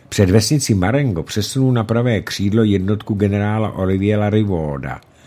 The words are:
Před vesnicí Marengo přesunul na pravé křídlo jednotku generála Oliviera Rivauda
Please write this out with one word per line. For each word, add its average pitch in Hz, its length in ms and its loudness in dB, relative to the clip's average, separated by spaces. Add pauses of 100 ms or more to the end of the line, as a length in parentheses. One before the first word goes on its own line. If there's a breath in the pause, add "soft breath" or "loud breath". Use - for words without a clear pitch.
Před 95 220 2
vesnicí 113 440 2
Marengo 101 480 0
přesunul 131 500 -2
na 117 120 0
pravé 117 360 0
křídlo 101 440 0
jednotku 104 500 0
generála 104 580 0
Oliviera 101 580 0
Rivauda 78 720 -2 (260 loud breath)